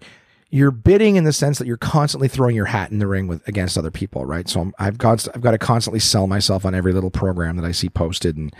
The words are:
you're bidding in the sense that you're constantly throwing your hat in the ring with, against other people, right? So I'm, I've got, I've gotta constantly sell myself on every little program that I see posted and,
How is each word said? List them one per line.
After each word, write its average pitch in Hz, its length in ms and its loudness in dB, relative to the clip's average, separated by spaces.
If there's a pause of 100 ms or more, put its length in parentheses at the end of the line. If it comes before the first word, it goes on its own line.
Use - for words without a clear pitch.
(520)
you're 139 200 4
bidding 196 440 6
in 180 80 4
the 151 100 4
sense 143 240 0
that 123 100 -6
you're 117 100 -4
constantly 147 500 0
throwing 123 280 2
your 104 100 0
hat 101 260 -4
in 104 80 -2
the 101 80 0
ring 95 200 -2
with, 85 200 -6
against 95 300 -2
other 80 140 -2
people, 67 340 -6
right? 82 220 -6
So 90 140 -2
I'm, 95 160 -6
I've 101 220 -4
got, 113 340 2
I've 120 80 -10
gotta 117 160 2
constantly 113 420 0
sell 101 280 2
myself 98 380 0
on 92 100 0
every 92 180 2
little 92 180 0
program 90 460 -2
that 82 80 -4
I 85 60 -2
see 87 180 -4
posted 85 480 -2
and, 76 220 -8